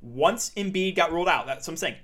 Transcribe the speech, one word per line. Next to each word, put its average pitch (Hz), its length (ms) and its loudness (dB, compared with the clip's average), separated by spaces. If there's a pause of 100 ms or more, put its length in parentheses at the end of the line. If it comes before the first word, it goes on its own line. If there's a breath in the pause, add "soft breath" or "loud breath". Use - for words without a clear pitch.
once 147 500 0
Embiid 190 440 -2
got 170 160 4
ruled 175 180 2
out, 160 180 2
that's 131 200 -6
what 160 60 -8
I'm 165 40 -8
saying. 151 280 -4